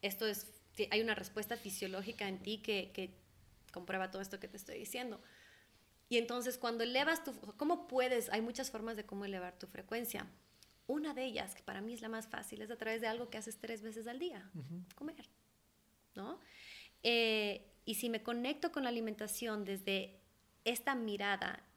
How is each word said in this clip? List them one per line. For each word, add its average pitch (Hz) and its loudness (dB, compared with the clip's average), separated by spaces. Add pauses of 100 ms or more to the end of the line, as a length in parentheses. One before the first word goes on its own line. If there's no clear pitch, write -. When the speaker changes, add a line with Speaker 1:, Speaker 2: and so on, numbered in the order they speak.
Speaker 1:
Esto 202 2
es, 208 -2 (240)
ti-, 208 0
hay 214 6
una 226 4
respuesta - -4
fisiológica 196 -4
en 190 -2
ti 214 -2
que, 196 0
que 185 -6 (580)
comprueba 185 -2
todo 190 -6
esto 196 -6
que - -10
te - -12
estoy - -8
diciendo. 240 -6 (880)
Y 240 6
entonces 240 0
cuando 233 2
elevas 285 6
tu, 269 -2 (240)
¿cómo 320 4
puedes? 247 6
Hay 214 4
muchas 247 0
formas 226 -4
de 208 -4
cómo 202 -4
elevar 185 -4
tu - -10
frecuencia. 226 -2 (600)
Una 302 2
de 254 0
ellas, 214 -2
que - -18
para 196 -4
mí 220 -4
es 226 -10
la 220 -4
más 226 -4
fácil, - -6
es 214 -8
a 233 -4
través 220 0
de 226 0
algo 233 0
que 226 -4
haces 220 -6
tres 226 -4
veces 220 -6
al 240 -6
día, 233 -4
Speaker 2:
Ujú. 165 -6 (120)
Speaker 1:
comer, 302 -8 (880)
¿no? 226 -6 (640)
Eh, 220 4 (200)
y - 0
si 233 0
me 220 0
conecto 262 0
con 285 0
la 247 2
alimentación 220 -2
desde 190 0 (440)
esta 240 4
mirada 202 0 (120)